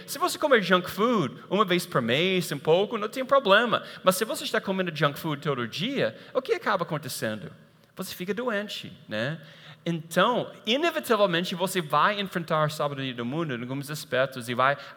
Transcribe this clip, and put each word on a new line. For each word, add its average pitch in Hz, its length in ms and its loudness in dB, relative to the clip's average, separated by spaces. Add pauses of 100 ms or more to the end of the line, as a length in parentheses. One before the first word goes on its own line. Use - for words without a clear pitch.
Se 277 100 -8
você 359 220 0
comer 277 200 6
junk 180 300 2
food 208 460 0 (120)
uma 202 160 4
vez 180 220 2
por 139 160 0
mês, 175 480 2
um 151 80 -6
pouco, 202 400 2
não 214 100 -4
tem 262 160 -6
problema. 226 600 4 (180)
Mas 185 140 4
se 226 80 -2
você 285 180 -4
está 233 180 -2
comendo 190 320 -2
junk 147 280 0
food 147 200 -2
todo 123 280 -2
dia, 170 500 -2 (160)
o 262 80 0
que 440 100 -4
acaba 202 300 0
acontecendo? 127 720 -6 (420)
Você 190 180 -10
fica 180 220 -6
doente, 214 580 -6 (160)
né? 127 320 -4 (460)
Então, 185 640 0 (160)
inevitavelmente, 214 880 2
você 185 260 -2
vai 165 400 2
enfrentar 170 440 0
a 147 40 2
sabedoria 139 460 -4
do 120 100 -6
mundo 147 300 -2
em 113 60 -4
alguns 131 280 -6
aspectos 131 600 -2
e 123 60 -4
vai 131 220 4 (200)